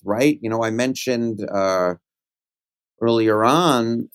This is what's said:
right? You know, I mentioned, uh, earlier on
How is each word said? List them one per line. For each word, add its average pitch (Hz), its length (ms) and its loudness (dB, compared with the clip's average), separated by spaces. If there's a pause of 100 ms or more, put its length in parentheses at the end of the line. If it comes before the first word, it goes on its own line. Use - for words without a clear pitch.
right? 120 380 0
You 113 80 -4
know, 113 120 -2
I 113 80 -2
mentioned, 117 800 -2
uh, 95 440 0 (1080)
earlier 113 440 2
on 123 720 2